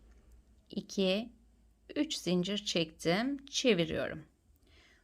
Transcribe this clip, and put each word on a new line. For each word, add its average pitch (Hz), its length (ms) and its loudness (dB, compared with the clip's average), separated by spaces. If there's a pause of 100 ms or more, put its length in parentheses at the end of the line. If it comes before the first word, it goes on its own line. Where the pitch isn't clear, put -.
(680)
iki, 196 600 -2 (680)
üç 302 220 0
zincir 180 400 0
çektim, 190 880 0
çeviriyorum. 160 800 2 (800)